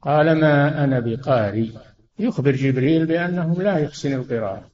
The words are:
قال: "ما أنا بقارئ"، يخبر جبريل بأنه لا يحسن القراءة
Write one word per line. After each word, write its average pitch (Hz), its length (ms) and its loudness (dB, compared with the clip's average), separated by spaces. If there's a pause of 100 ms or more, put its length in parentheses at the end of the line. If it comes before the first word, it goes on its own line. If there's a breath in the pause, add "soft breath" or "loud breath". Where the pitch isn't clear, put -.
قال: 151 360 2
"ما 151 440 2
أنا 131 160 0
بقارئ"، 113 720 -2 (480)
يخبر 143 340 0
جبريل 135 540 0
بأنه 175 560 -2
لا 196 140 0
يحسن 143 360 -4
القراءة 113 600 -6